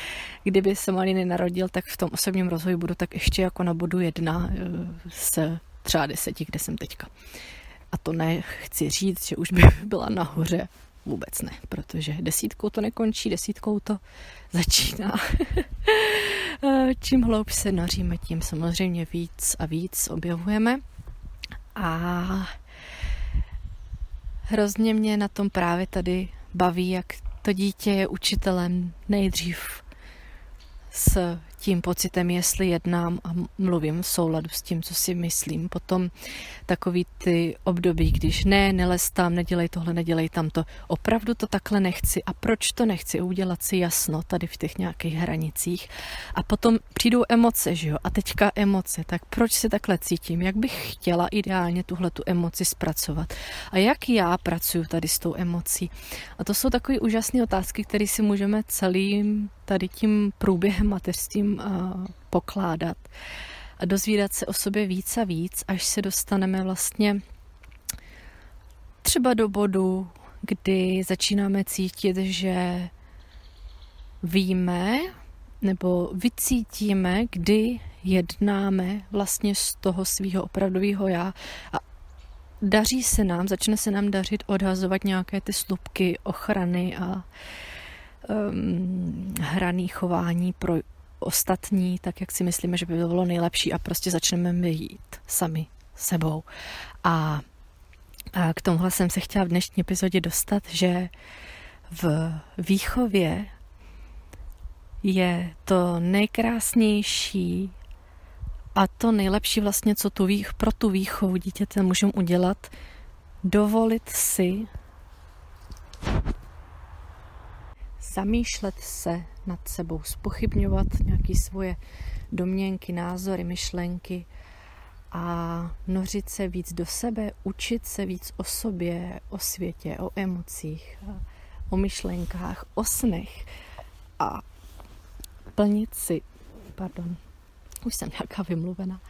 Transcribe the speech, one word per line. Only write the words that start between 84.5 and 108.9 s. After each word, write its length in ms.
nějaké 360
ty 120
slupky 720
ochrany 720
a, 280
ehm, 1120
hraný 480
chování 640
pro 220
ostatní, 760
tak 220
jak 120
si 120
myslíme, 320
že 100
by 120
to 100
bylo 160
nejlepší, 480
a 60
prostě 320
začneme 420
my 180
jít 460
sami 400
sebou. 500
A, 360
a 220
k 80
tomuhle 280
jsem 200
se 100
chtěla 240
v 40
dnešní 320
epizodě 400
dostat, 480
že 400
v 140
výchově 880
je 520
to 360
nejkrásnější 1700
a 120
to 260